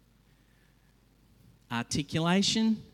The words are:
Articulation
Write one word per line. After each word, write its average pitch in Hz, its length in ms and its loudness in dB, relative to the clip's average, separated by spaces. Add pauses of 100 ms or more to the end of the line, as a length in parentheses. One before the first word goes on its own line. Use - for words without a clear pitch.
(1700)
Articulation 175 1120 0 (120)